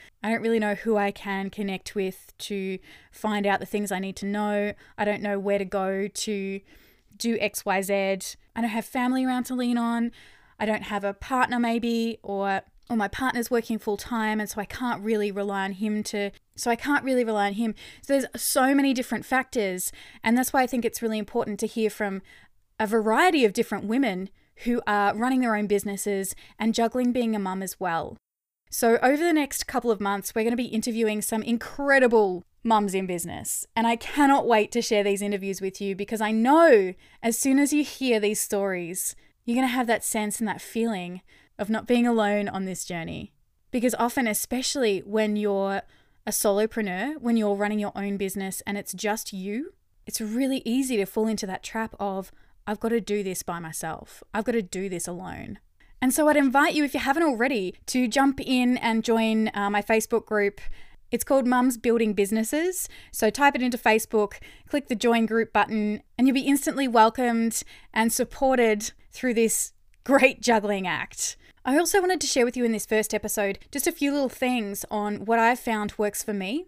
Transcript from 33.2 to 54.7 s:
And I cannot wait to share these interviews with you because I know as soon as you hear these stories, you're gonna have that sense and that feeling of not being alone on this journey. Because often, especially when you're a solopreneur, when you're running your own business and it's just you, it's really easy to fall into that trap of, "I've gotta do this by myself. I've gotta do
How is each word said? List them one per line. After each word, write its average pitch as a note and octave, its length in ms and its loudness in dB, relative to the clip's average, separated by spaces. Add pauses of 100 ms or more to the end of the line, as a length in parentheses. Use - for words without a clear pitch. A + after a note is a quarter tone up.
And A3+ 100 2
I A#3 100 4
cannot C#4 520 4
wait A3 240 4
to A#3+ 100 0
share G#3 220 2
these G3+ 180 0
interviews G3 400 -4
with F#3+ 200 -6
you G3 140 -4
because G#3 260 -6
I G#3+ 100 0
know A#3 640 6 (280)
as A3+ 160 0
soon C4+ 220 4
as C#4+ 140 4
you D4 100 4
hear B3 360 0
these G#3 200 0
stories, F#3+ 760 -4 (300)
you're A#3 100 0
gonna C4 120 2
have B3 200 0
that A3 160 0
sense G#3+ 360 -4
and A3 80 -2
that - 140 -6
feeling F#3 600 -4 (380)
of G3+ 100 -4
not A3 180 -2
being A#3+ 200 4
alone G#3 400 2
on F#3+ 180 -6
this F#3 200 -8
journey. - 480 -10 (380)
Because A#3+ 240 2
often, A#3+ 320 0
especially A#3 720 -2
when G#3+ 360 0
you're G3 460 0 (440)
a G#3+ 60 -6
solopreneur, G#3+ 880 0
when A#3 180 2
you're G#3 180 2
running G#3 240 -2
your G3+ 160 -4
own G3+ 220 -4
business F#3+ 480 -6
and G3+ 120 -6
it's - 160 -10
just G#3 400 -4
you, G#3 400 -6 (320)
it's G#3+ 160 -8
really B3+ 440 -2
easy B3+ 320 0
to G3 80 0
fall A3 220 -2
into A3 200 -4
that F#3+ 160 -8
trap A3 360 -8
of, F#3+ 320 -6 (340)
"I've G#3 140 -4
gotta A3+ 220 0
do G3+ 220 -2
this F#3 200 -6
by E3+ 160 -8
myself. - 640 -10 (100)
I've G#3+ 120 -2
gotta A#3 160 0
do F#3+ 280 -6